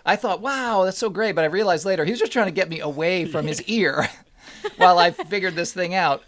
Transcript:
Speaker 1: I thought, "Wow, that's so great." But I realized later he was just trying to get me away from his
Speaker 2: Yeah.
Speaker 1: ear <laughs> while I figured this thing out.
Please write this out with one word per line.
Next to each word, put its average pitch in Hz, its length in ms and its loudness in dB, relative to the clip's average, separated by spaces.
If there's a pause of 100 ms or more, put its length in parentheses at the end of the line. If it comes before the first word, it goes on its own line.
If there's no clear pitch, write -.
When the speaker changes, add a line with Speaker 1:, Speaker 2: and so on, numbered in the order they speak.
Speaker 1:
I 185 100 2
thought, 190 240 -4
"Wow, 240 440 0
that's 185 140 -2
so 226 120 -2
great." 214 240 -2
But 160 100 2
I 156 40 2
realized 175 360 0
later 185 220 0
he 180 40 0
was 240 100 -2
just 440 120 -2
trying 233 140 2
to 175 60 -4
get 175 180 -2
me 160 100 -8
away 160 460 -2
from 156 200 -4
his 151 220 -4
Speaker 2:
Yeah. 214 80 -2
Speaker 1:
ear 156 320 2 (340)
<laughs> - 360 -12
while - 200 8
I 247 120 6
figured 180 460 -4
this 170 180 -4
thing 180 200 -4
out. 156 340 0